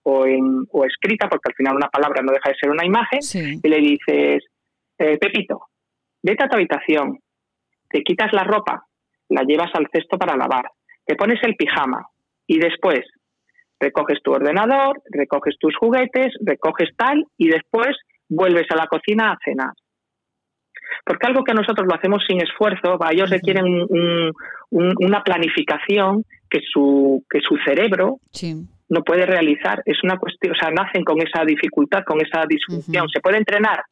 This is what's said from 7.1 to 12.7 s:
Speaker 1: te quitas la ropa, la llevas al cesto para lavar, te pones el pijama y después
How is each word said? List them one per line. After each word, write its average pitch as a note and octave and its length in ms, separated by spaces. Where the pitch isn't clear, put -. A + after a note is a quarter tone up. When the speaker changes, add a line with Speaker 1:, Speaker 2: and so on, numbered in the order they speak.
Speaker 1:
te D3+ 120
quitas G#3+ 300
la F#3+ 120
ropa, G3+ 400
la C3+ 140
llevas D#3 300
al D#3 180
cesto F3 260
para E3+ 180
lavar, C3 300
te D3+ 100
pones A3 260
el A#3+ 140
pijama C#3 500
y D#3+ 120
después E3 420